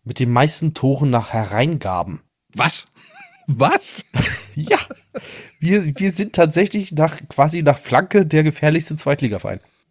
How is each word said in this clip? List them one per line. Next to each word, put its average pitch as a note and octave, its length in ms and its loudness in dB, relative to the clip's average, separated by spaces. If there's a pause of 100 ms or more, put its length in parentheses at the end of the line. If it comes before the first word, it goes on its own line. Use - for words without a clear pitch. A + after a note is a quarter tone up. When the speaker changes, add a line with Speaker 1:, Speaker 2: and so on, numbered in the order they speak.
Speaker 1:
mit A#2 140 -10
den A#2+ 140 0
meisten D#3 420 2
Toren C3+ 380 0
nach A#2 200 -2
Hereingaben. G#2 880 -2 (340)
Speaker 2:
Was? - 320 0 (300)
<laughs> F#5+ 300 -16
Was? - 640 0
Speaker 1:
<laughs> - 60 -14 (420)
Ja. D#3 200 0 (840)
Wir, F#3 240 2 (160)
wir F#3+ 140 2
sind G#3 200 -4
tatsächlich F#3 600 2
nach, D#3 260 0 (100)
quasi D#3 320 2
nach D3 160 4
Flanke F3+ 480 2
der D#3 180 2
gefährlichste D#3 520 0
Zweitligaverein. G#2 640 -4 (320)